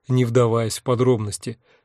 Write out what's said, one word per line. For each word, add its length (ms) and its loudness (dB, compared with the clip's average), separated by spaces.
не 200 2
вдаваясь 520 2
в 40 -16
подробности, 760 -2